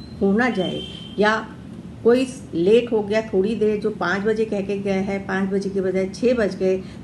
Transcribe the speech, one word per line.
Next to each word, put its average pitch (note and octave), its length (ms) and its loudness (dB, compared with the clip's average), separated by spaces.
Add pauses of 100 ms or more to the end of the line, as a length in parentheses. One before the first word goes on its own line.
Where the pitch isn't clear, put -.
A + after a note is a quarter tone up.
(200)
हो G3 120 4
ना A#3+ 180 4
जाए। F#3 320 -2 (360)
या G#3+ 300 2 (560)
कोई B3+ 220 6 (280)
लेट A3+ 380 4
हो G#3+ 100 2
गया G#3+ 200 0
थोड़ी G#3 320 0
देर, G#3 260 0
जो G#3+ 100 -2
पाँच F#3 320 -2
बजे G#3+ 220 2
कह G#3+ 160 -4
के G3 180 -2
गया G3 220 0
है, F#3+ 180 -2
पाँच F#3+ 320 -2
बजे G3 200 -2
के F#3+ 100 -2
बजाय F#3 280 0
छः B3 260 2
बज G3+ 220 0
गए, F#3+ 200 2 (280)